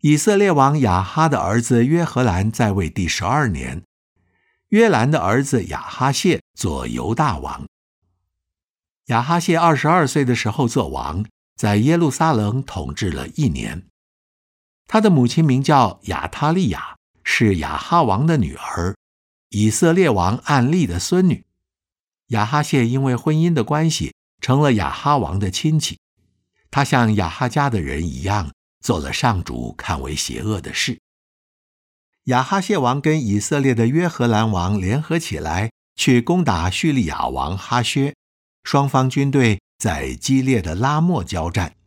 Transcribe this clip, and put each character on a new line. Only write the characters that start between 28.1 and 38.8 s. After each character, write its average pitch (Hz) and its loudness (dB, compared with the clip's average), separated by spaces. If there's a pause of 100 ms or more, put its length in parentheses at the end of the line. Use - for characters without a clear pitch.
样， 95 -4 (300)
做 - -2
了 69 -8
上 104 0
主 60 -8
看 78 -6
为 67 -8
邪 60 -8
恶 104 -4
的 - -14
事。 - -4 (1300)
亚 127 2
哈 196 0
谢 190 0
王 131 2
跟 156 2
以 104 0
色 143 -2
列 135 2
的 113 2
约 160 2
荷 127 -2
兰 110 2
王 98 0
联 98 0
合 160 -2
起 165 -6
来， 82 -4 (240)
去 123 4
攻 175 0
打 92 0
叙 156 -2
利 127 0
亚 73 -4
王 65 -6
哈 120 -2
薛， 139 -2 (480)
双 139 0